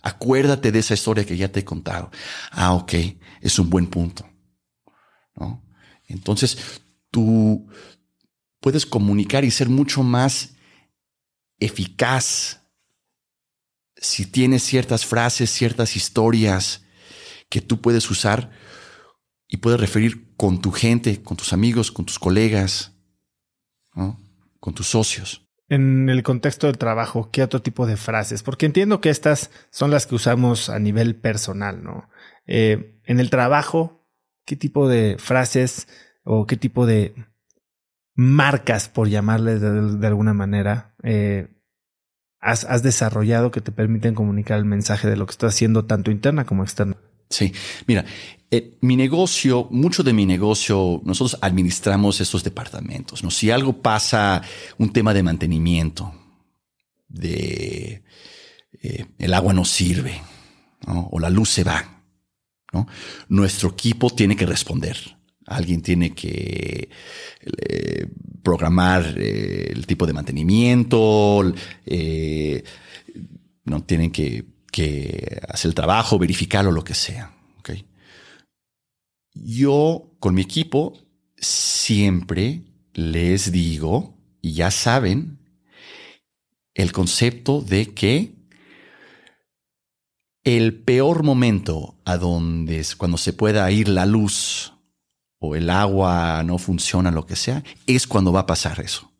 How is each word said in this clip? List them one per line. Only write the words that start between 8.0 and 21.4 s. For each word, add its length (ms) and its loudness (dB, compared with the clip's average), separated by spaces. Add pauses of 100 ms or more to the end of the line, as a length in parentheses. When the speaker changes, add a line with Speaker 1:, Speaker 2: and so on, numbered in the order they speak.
Speaker 1:
puedes 260 0
comunicar 600 0
y 60 2
ser 180 0
mucho 340 2
más 520 0 (1040)
eficaz 1040 -2 (1300)
si 300 -6
tienes 380 2
ciertas 420 0
frases, 460 0
ciertas 440 -2
historias 880 0 (680)
que 120 -2
tú 200 -4
puedes 280 2
usar 400 -2 (1000)
y 100 -8
puedes 220 2
referir 560 0
con 240 2
tu 120 -2
gente, 500 0
con 160 -8
tus 160 -4